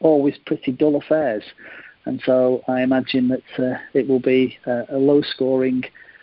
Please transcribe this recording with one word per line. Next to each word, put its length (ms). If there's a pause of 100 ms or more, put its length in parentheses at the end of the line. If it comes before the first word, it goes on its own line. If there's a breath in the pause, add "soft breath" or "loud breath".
always 380
pretty 340
dull 240
affairs. 480 (600 loud breath)
And 220
so 400
I 160
imagine 460
that, 360
uh, 140 (140)
it 160
will 100
be, 480
uh, 220
a 100
low-scoring 880 (380 loud breath)